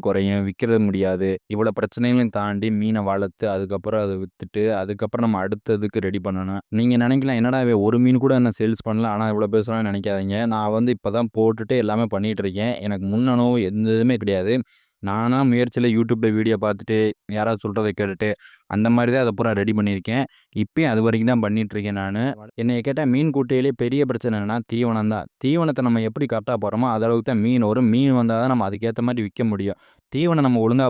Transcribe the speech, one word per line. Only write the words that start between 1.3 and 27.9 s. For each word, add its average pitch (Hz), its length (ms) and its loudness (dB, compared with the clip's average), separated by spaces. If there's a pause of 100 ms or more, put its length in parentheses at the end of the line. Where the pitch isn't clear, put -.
இவ்வளவு 104 300 -2
பிரச்சனைகளையும் 120 560 0
தாண்டி 104 380 -2
மீனை 107 320 0
வளர்த்து, 98 460 -2
அதுக்கப்புறம் 98 540 -2
அதை 98 140 -2
வித்துட்டு, 95 460 -6 (120)
அதுக்கப்புறம் 104 500 -2
நம்ம 107 160 2
அடுத்ததுக்கு 104 600 -2
ரெடி 98 240 -2
பண்ணணும். 95 440 -4
நீங்க 120 280 2
நினைக்கலாம், 131 420 2
"என்னடா 127 220 2
இவன் 117 240 4
ஒரு 113 140 4
மீன் 127 200 6
கூட 131 160 2
என்ன 123 240 4
சேல்ஸ் 110 280 -2
பண்ணல, 113 220 -2
ஆனா 107 200 -2
இவ்வளவு 104 240 0
பேசுறான்னு" 110 380 0
நினைக்காதீங்க. 98 560 -2
நான் 107 240 0
வந்து 117 220 2
இப்பதான் 110 420 -4
போட்டுட்டு 110 420 0
எல்லாமே 110 320 0
பண்ணிட்டு 104 360 -2
இருக்கேன். 101 360 -2
எனக்கு 98 260 -6
முன் 110 200 0
அனுபவம் 120 380 2
எந்த 107 260 -2
இதுவுமே 117 260 2
கிடையாது. 101 380 0 (480)
நானா 110 400 0
முயற்சியில 120 460 2
YouTube-ல 113 440 2
வீடியோ 110 280 2
பார்த்துட்டு, 107 360 -2 (360)
யாராவது 107 300 -2
சொல்றதை 107 280 -2
கேட்டுட்டு, 98 380 -2 (380)
அந்த 104 240 0
மாதிரி 120 220 4
தான் 131 100 2
அதை 117 100 0
பூரா 113 200 0
ரெடி 104 200 0
பண்ணியிருக்கேன். 107 520 -2 (320)
இப்பயும் 131 340 0
அது 110 120 0
வரைக்கும் 113 280 2
தான் 120 100 2
பண்ணிட்டு 104 340 -2
இருக்கேன் 101 240 -4
நானு. 98 260 -4 (300)
என்னைய 120 260 -2
கேட்டா 139 240 -2
மீன் 139 260 2
குட்டையிலே 131 460 0
பெரிய 135 280 0
பிரச்சனை 120 300 -2
என்னன்னா, 104 320 -2
தீவனம் 113 420 0
தான். 104 200 -4 (100)
தீவனத்தை 151 440 0
நம்ம 117 200 2
எப்படி 110 240 -2
கரெக்டா 117 340 -2
போடுறோமோ, 107 300 -2
அது 110 160 0
அளவுக்கு 117 240 0
தான் 110 120 0
மீன் 120 240 2
வரும். 113 220 2
மீன் 131 240 4